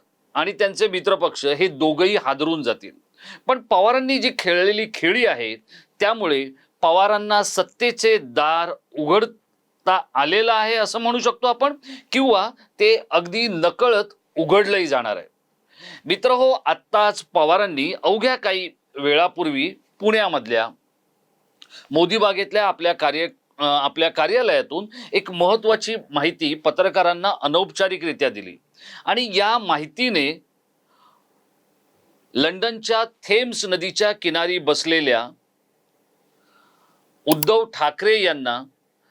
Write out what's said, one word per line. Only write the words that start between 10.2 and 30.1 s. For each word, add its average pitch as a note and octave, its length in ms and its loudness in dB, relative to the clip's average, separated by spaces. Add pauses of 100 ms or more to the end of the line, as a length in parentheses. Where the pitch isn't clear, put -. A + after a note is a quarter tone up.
आहे A3 220 0
असं A3 240 -2
म्हणू A#3 200 0
शकतो A#3+ 280 -2
आपण, B3+ 260 0 (380)
किंवा A3+ 380 2 (300)
ते A3 320 4
अगदी F3 360 -2
नकळत G3+ 580 0 (320)
उघडलंही F#3+ 500 2
जाणार A#2 300 0
आहे. E2+ 80 -12 (800)
मित्रहो, B3+ 500 2 (100)
आत्ताच G#3 580 0
पवारांनी E3 680 0 (100)
अवघ्या G#3+ 320 2
काही F#3+ 340 -4 (260)
वेळापूर्वी D3+ 800 0 (260)
पुण्यामधल्या D3+ 720 0 (1200)
मोदी E3+ 260 2
बागेतल्या G3+ 500 0
आपल्या E3+ 260 0
कार्य-, D3+ 340 -2 (320)
अ, C#3+ 40 -2
आपल्या C#3+ 460 0
कार्यालयातून E3 760 0 (280)
एक G3 180 -2
महत्त्वाची A3 640 0 (140)
माहिती D3 440 -2
पत्रकारांना F3 880 0
अनौपचारिकरित्या D#3+ 880 -2
दिली F#2+ 280 -12 (480)
आणि A3+ 280 -4
या G3+ 240 0
माहितीने E3 840 -4 (1900)